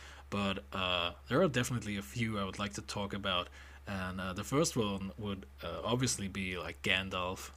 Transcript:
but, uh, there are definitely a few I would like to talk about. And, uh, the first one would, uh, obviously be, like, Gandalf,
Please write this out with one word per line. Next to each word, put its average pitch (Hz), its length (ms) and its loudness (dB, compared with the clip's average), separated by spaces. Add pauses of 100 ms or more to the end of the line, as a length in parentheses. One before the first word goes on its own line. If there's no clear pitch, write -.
(300)
but, 98 420 2
uh, 90 380 2 (180)
there 143 140 6
are 185 60 8
definitely 117 480 0
a 98 60 -2
few 113 360 0
I 98 60 2
would 95 140 -2
like 101 160 -2
to 107 80 -4
talk 101 320 -2
about. 95 340 2 (400)
And, 92 320 -2
uh, 92 120 -2
the 92 120 -4
first 151 320 4
one 98 420 0
would, 101 280 -4 (180)
uh, 85 200 -4
obviously 117 440 2
be, 95 280 -2
like, 85 260 -6
Gandalf, 95 760 2